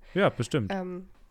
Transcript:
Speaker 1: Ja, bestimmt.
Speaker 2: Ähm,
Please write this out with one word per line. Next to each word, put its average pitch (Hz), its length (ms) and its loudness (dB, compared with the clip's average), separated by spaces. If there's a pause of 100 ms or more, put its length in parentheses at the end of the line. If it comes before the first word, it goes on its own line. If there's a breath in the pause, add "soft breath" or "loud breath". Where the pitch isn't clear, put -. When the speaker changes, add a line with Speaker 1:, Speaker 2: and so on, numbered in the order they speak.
(140)
Speaker 1:
Ja, 190 160 4
bestimmt. - 440 -2
Speaker 2:
Ähm, 185 340 -6 (240)